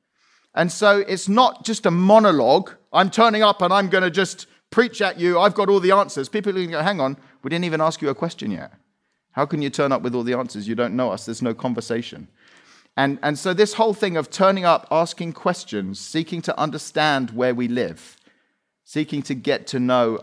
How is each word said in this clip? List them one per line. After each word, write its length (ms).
And 180
so 360
it's 200
not 380
just 220
a 40
monologue, 800
"I'm 160
turning 320
up 220
and 100
I'm 160
gonna 220
just 340
preach 320
at 180
you, 200
I've 160
got 140
all 100
the 120
answers." 380
People 220
are 20
gonna 140
go, 140
"Hang 200
on, 160
we 80
didn't 160
even 160
ask 200
you 80
a 60
question 360
yet. 220
How 120
can 160
you 80
turn 220
up 100
with 140
all 80
the 100
answers? 340
You 80
don't 200
know 160
us, 140
there's 160
no 120
conversation." 760
And, 240
and 160
so 160
this 200
whole 200
thing 240
of 140
turning 340
up, 240
asking 440
questions, 680
seeking 420
to 180
understand 720
where 220
we 140
live, 500
seeking 380
to 140
get 320
to 120
know 440